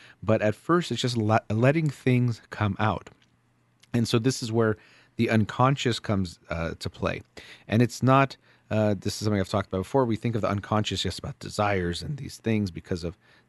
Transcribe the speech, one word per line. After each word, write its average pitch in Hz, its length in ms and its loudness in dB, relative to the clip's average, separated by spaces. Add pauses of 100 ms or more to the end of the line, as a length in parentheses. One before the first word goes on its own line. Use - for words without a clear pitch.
(220)
But 110 200 2
at 104 140 2
first, 165 360 0
it's 117 100 -4
just 120 160 -2
le-, 110 320 4
letting 139 400 2
things 123 600 0
come 101 300 -2
out. 104 300 -2 (840)
And 117 140 0
so 120 120 2
this 131 240 0
is 110 80 -6
where 110 260 2 (380)
the 117 140 0
unconscious 123 720 2
comes, 95 400 -2 (100)
uh, 82 300 -4
to 92 100 -8
play. 87 320 -4 (460)
And 110 140 4
it's - 200 0
not, 135 360 4 (340)
uh, 107 260 2
this 95 180 -4
is 107 100 -6
something 104 160 2
I've - 80 -4
talked 101 180 -2
about 95 120 -4
before, 127 260 0
we 113 100 0
think 117 200 -4
of 104 60 -4
the 92 80 0
unconscious 101 520 -2
just - 180 -6
about - 200 -12
desires 90 640 -2
and 135 160 -8
these - 200 -14
things 107 340 -2
because 82 320 -8
of 85 140 -8 (320)